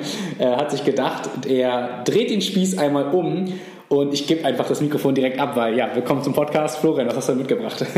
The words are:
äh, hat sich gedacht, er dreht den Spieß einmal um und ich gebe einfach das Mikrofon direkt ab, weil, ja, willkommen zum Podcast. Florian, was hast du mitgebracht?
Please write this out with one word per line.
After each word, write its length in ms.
äh, 180
hat 140
sich 140
gedacht, 440
er 580
dreht 260
den 100
Spieß 380
einmal 360
um 380
und 220
ich 120
gebe 200
einfach 200
das 140
Mikrofon 340
direkt 240
ab, 160
weil, 220
ja, 180
willkommen 280
zum 100
Podcast. 460
Florian, 300
was 80
hast 120
du 60
mitgebracht? 500